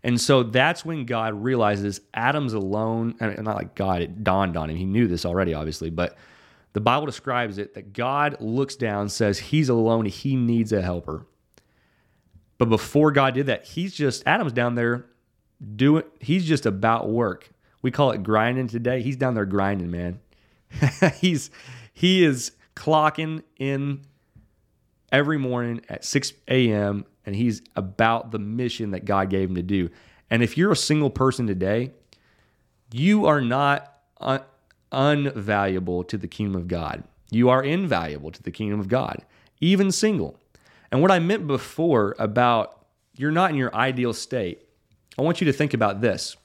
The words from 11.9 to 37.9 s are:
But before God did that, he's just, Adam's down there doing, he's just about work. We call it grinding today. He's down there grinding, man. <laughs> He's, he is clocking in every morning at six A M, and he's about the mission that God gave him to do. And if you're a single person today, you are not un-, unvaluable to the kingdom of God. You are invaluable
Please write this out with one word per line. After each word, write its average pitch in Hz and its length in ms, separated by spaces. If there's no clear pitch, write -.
But 120 100
before 147 420
God 135 240
did 139 120
that, 120 180
he's 180 300
just, 139 320
Adam's 160 260
down 120 240
there 120 300
doing, 143 300
he's 170 240
just 156 220
about 110 440
work. 110 400
We 131 80
call 135 220
it 107 100
grinding 113 460
today. 120 340
He's 131 140
down 127 180
there 101 120
grinding, 98 440
man. 87 300
<laughs> - 520
He's, 170 300
he 185 320
is 131 280
clocking 156 680
in 139 460
every 143 280
morning 120 500
at - 160
six - 280
A 127 220
M, 101 340
and 101 100
he's 110 280
about 113 540
the 110 80
mission 113 520
that 92 140
God 98 260
gave 95 180
him 92 60
to 87 80
do. 90 280
And 117 140
if - 140
you're 185 160
a 151 40
single 151 340
person 127 360
today, 104 460
you 190 340
are 147 140
not 139 540
un-, 135 240
unvaluable 104 1160
to 107 100
the 90 100
kingdom 98 280
of 87 120
God. 85 360
You 120 180
are 131 140
invaluable 87 720